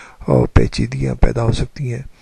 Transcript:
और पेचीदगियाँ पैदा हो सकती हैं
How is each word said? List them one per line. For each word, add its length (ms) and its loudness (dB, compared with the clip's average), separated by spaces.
और 180 4
पेचीदगियाँ 680 0
पैदा 260 2
हो 120 0
सकती 360 -6
हैं 160 -10